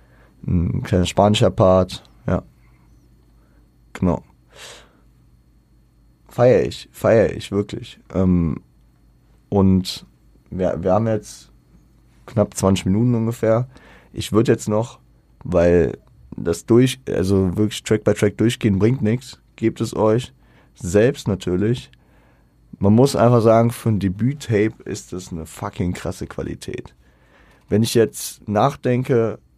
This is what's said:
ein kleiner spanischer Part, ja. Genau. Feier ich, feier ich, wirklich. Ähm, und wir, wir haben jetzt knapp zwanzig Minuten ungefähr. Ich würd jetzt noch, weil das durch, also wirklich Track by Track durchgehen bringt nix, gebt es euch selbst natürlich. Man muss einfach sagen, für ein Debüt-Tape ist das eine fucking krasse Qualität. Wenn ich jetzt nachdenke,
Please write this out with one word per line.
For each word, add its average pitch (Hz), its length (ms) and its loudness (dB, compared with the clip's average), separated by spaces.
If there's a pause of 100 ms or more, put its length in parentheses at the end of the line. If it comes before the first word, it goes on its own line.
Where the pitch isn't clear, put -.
(460)
ein - 380 -2
kleiner 92 240 0
spanischer 104 420 2
Part, 92 540 0 (240)
ja. 90 160 -2 (1500)
Genau. 90 280 -2 (2000)
Feier 120 340 4
ich, - 280 -10
feier 107 420 2
ich, - 180 -12
wirklich. - 480 -6 (140)
Ähm, 87 480 0 (880)
und 95 560 2 (460)
wir, 90 320 -4
wir 92 100 2
haben 110 140 0
jetzt - 440 -8 (760)
knapp - 260 -2
zwanzig 95 320 0
Minuten 113 300 0
ungefähr. 113 520 -2 (460)
Ich - 180 -10
würd 101 160 2
jetzt 113 220 0
noch, 107 300 -4 (440)
weil 87 540 2 (400)
das - 280 -6
durch, 127 420 2
also 95 480 0
wirklich 104 280 -4
Track 110 200 -2
by 104 100 2
Track 104 240 0
durchgehen 110 400 0
bringt 117 240 0
nix, 107 380 -4 (160)
gebt 113 240 -2
es 113 160 -6
euch 110 380 0 (400)
selbst 104 560 0
natürlich. 98 600 -4 (880)
Man 101 140 4
muss 127 220 4
einfach 117 260 4
sagen, 113 300 4
für - 160 -10
ein 107 120 0
Debüt-Tape 107 840 -2
ist - 300 -12
das 92 180 -12
eine 82 140 -10
fucking 92 480 -8
krasse - 340 -10
Qualität. - 640 -12 (760)
Wenn 104 140 2
ich 113 100 -2
jetzt - 560 -2
nachdenke, 120 880 -2 (180)